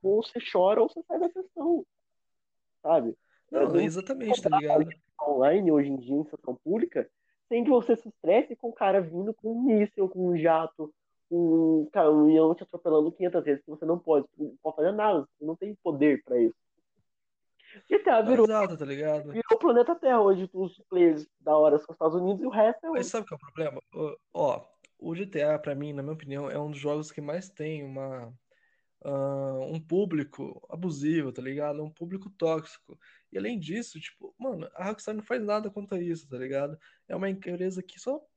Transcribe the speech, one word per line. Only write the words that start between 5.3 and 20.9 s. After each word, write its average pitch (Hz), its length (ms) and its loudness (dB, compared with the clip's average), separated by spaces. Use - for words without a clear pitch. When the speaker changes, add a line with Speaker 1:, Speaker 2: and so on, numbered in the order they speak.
Speaker 1:
hoje 143 180 4
em 139 80 -4
dia, 127 180 -6
em 151 100 -2
sessão 131 380 -10
pública, 226 460 -2
sem 240 140 0
que 294 80 2
você 240 240 4
se 226 120 -16
estresse 214 480 0
com 233 140 -10
o 226 40 -14
cara 196 280 2
vindo 175 320 -6
com 220 180 -8
um 233 120 -2
míssil, 208 460 2
com 185 200 -2
um 175 80 2
jato, 160 560 0
com 165 520 4
um 151 100 -6
caminhão 160 600 6
te - 100 -6
atropelando 156 480 0
quinhentas 175 320 -2
vezes, 143 200 -2
que - 60 -20
você 156 160 -12
não 170 120 0
pode, 151 300 2
não 151 240 -10
pode 160 140 -6
fazer 160 160 0
nada, 208 300 0
você - 240 -14
não 160 100 -6
tem 202 280 -10
poder 147 400 2
pra 123 160 -2
isso. 113 160 4
G 415 100 2
T 381 100 0
A 226 120 6
virou 233 240 4
Speaker 2:
Exato, 202 320 0
tá 147 80 -8
ligado? 147 460 -4
Speaker 1:
virou 247 120 -6
o 466 60 4
planeta 247 360 4
Terra 254 260 2
hoje, 190 320 4
os 185 260 -6
players 165 380 4